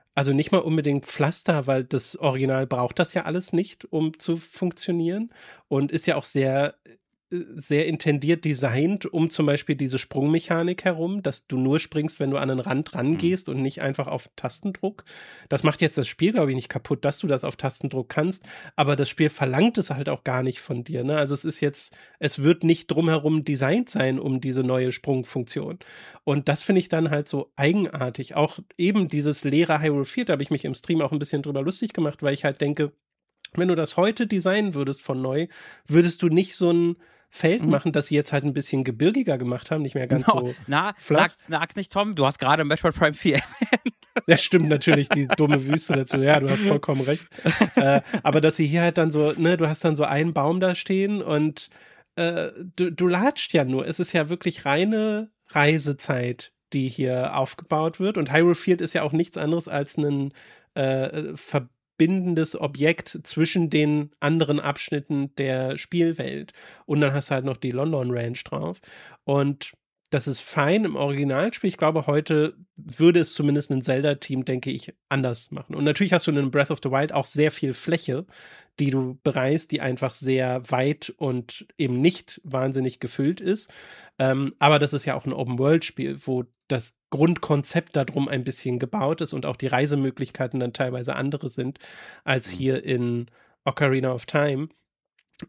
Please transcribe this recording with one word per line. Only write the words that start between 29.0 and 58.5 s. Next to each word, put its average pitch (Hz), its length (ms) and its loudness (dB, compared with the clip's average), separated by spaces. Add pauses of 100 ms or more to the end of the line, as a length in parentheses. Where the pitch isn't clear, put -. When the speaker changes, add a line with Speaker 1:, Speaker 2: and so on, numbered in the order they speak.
Speaker 1:
dieses 147 340 -2
leere 151 380 2
Hyrule 147 240 0
Field, 247 240 -4
da 170 60 2
hab 139 80 -2
ich 139 80 -8
mich - 140 -2
im 139 100 -6
Stream 160 280 -2
auch 135 80 0
ein 151 80 -2
bisschen 143 240 -4
drüber 143 200 -4
lustig 185 300 -4
gemacht, 151 300 -4
weil 143 120 2
ich 139 100 -4
halt 139 160 -2
denke, 147 320 0 (600)
wenn 175 120 2
du 180 80 4
das 160 220 -2
heute 214 320 2
designen 196 460 0
würdest 139 280 -4
von 131 180 -4
neu, 139 280 -2 (400)
würdest 170 340 4
du 175 60 4
nicht 180 260 2
so 175 180 2
ein 170 240 2 (320)
Feld 156 360 0
Speaker 2:
Mhm. 160 60 4
Speaker 1:
machen, 147 220 2
das 143 140 0
sie - 80 -2
jetzt 147 180 0
halt 139 120 0
ein 143 100 0
bisschen 135 300 -2
gebirgiger 156 520 0
gemacht 123 340 -4
haben, 156 120 -2
nicht 139 140 -4
mehr 127 100 -2
ganz 135 220 2
Speaker 2:
No, 127 180 4
Speaker 1:
so 123 80 -6 (140)
Speaker 2:
na, 170 280 0
Speaker 1:
flach. 151 260 2
Speaker 2:
sag's, - 260 -2
sag's 160 280 -4
nicht, 196 160 -8
Tom, 208 220 0
du 147 100 2
hast 139 140 2
gerade 151 260 2
Metroid 156 300 0
Prime 151 180 4
vier 147 220 2
<laughs> - 260 -4
erwähnt. - 360 -2 (320)
Speaker 1:
Ja, 165 80 8
stimmt, 165 320 4
natürlich, 143 400 4
die 143 180 2
dumme 147 400 4
Wüste 156 280 0
dazu. 135 240 0
Ja, 143 200 6
du 139 100 0
hast 202 140 0
vollkommen 151 400 2
recht. 143 240 -2 (260)
Speaker 2:
<laughs> - 220 2
Speaker 1:
Äh, 139 260 4 (220)
aber 151 180 4
dass 151 160 4
sie 160 100 2
hier 160 160 2
halt 170 140 2
dann 160 140 2
so, 151 220 2
ne, 170 240 2
du 160 120 2
hast 151 160 -2
dann 160 120 2
so 147 80 2
einen 151 280 0
Baum 156 280 0
da 185 140 2
stehen 196 460 -2
und, 151 480 0 (460)
äh, 170 380 -2 (240)
du, 180 140 2
du 180 180 0
latscht 190 440 0
ja 151 120 4
nur. 131 220 0
Es 156 120 -4
ist 175 140 -4
ja 151 160 2
wirklich 175 360 -6
reine 214 640 0 (180)
Reisezeit, 143 1040 0 (200)
die 135 160 0
hier 127 480 -2
aufgebaut 156 640 -2
wird. 196 180 -2
Und 139 140 -2
Hyrule 165 220 6